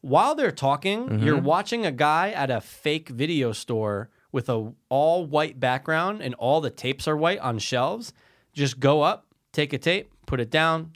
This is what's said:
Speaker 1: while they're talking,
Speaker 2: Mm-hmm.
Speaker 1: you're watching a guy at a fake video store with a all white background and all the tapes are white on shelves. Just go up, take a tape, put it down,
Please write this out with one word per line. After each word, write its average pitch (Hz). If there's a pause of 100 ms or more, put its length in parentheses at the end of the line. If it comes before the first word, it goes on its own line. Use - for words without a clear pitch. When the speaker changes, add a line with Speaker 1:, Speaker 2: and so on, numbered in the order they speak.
Speaker 1:
while 185
they're 262
talking, 190
Speaker 2:
Mm-hmm. 107
Speaker 1:
you're 147
watching 190
a 156
guy 151
at 139
a 113
fake -
video 139
store 107 (220)
with 127
a 113 (160)
all 160
white 151
background 160
and 127
all 135
the 147
tapes -
are 151
white 165
on 117
shelves. 151 (380)
Just 139
go 143
up, 185 (240)
take 147
a 139
tape, 180 (140)
put 131
it 117
down, 160